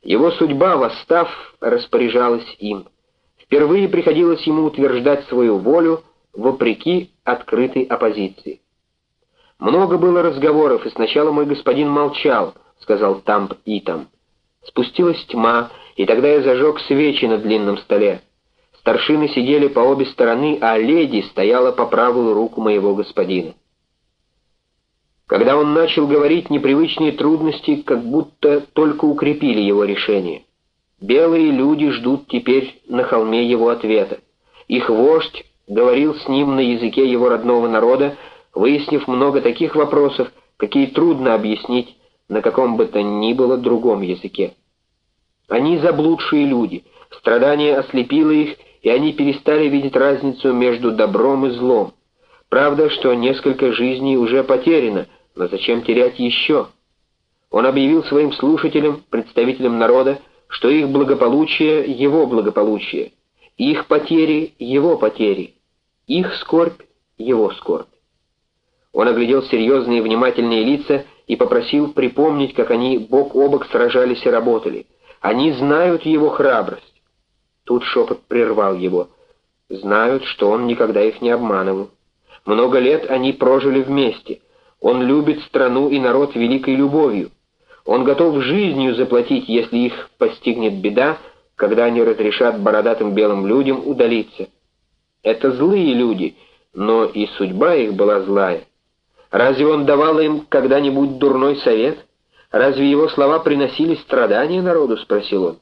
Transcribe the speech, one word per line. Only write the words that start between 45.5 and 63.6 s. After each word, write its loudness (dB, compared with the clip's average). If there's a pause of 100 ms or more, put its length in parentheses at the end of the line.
заблудшие 0
люди, -2 (260)
страдание 0
ослепило 0
их, 0 (260)
и 0
они 0
перестали 0
видеть -2
разницу 0
между 0
добром 0
и 0
злом. 0 (560)
Правда, 2
что 0
несколько 0
жизней -2
уже 0
потеряно, 0 (280)
но -4
зачем -4
терять 0
еще? -2 (840)
Он 0
объявил 2
своим 0
слушателям, 0
представителям -2
народа, 2 (280)
что -2
их 2
благополучие — 0
его 0
благополучие, -2 (440)
их -2